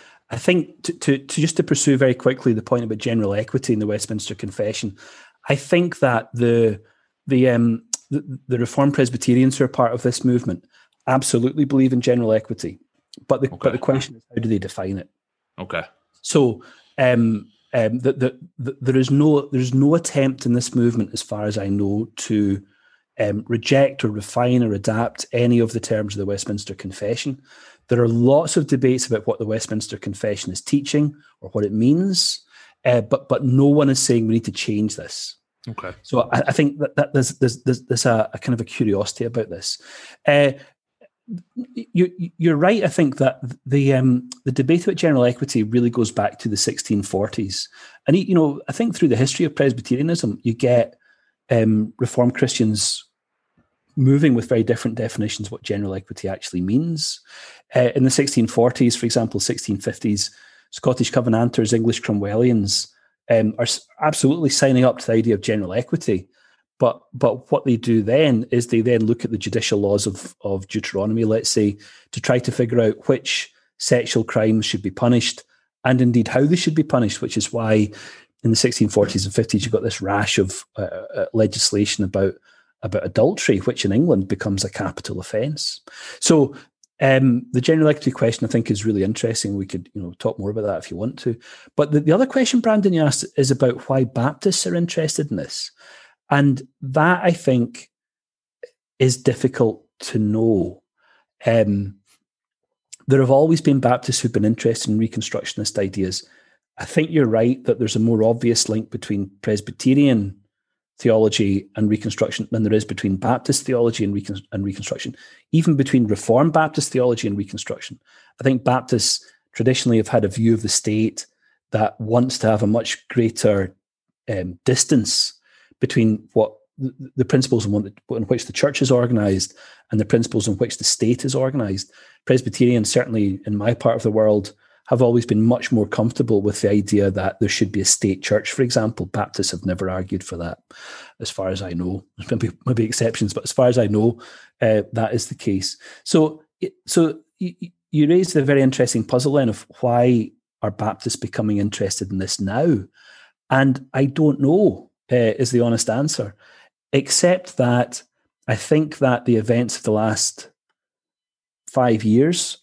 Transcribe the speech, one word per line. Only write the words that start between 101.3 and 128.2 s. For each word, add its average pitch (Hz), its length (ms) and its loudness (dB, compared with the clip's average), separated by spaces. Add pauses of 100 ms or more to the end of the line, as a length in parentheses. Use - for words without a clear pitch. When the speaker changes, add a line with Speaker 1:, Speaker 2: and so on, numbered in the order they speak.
Speaker 1:
Um, 104 520 2 (1080)
there 135 140 6
have 127 100 4
always 156 300 4
been 135 200 2
Baptists 127 400 0
who've 117 120 -2
been 104 120 0
interested 113 460 0
in 107 80 0
Reconstructionist - 800 -6
ideas. 95 480 -4 (520)
I - 80 -12
think 165 240 0
you're 151 160 4
right 117 380 2
that 120 140 0
there's 120 180 -2
a 110 40 0
more 110 240 2
obvious 117 440 0
link 110 220 -4
between 101 400 -6 (120)
Presbyterian 110 960 0 (600)
theology 107 800 2
and 107 140 0
Reconstruction - 640 -2
than 110 100 0
there 104 100 0
is 107 120 2
between 95 320 -4
Baptist 123 480 -2
theology 117 400 0
and 98 100 -2
Recon-, 101 380 -8
and 98 120 -6
Reconstruction, - 500 -8 (380)
even 160 240 4
between 131 300 4
Reformed 120 460 2
Baptist 156 380 2
theology 123 380 0
and 101 80 -4
Reconstruction. - 640 -10 (400)
I - 40 -2
think 131 200 2
Baptists 123 600 0 (280)
traditionally 120 460 2
have 107 100 0
had 110 160 2
a 101 40 2
view 113 260 2
of 110 80 -2
the 104 60 -4
state 107 580 -2 (460)
that 107 280 -2
wants 123 380 0
to 110 80 0
have 110 160 2
a 104 60 2
much - 400 -2
greater, 107 640 0 (540)
um, 90 360 -6
distance - 680 0 (480)
between 110 520 0
what 107 220 2 (260)
th-, 131 120 -6 (240)
the 127 80 2
principles 123 420 0
in, 101 60 -2
one, 101 200 -4 (180)
in 113 120 -4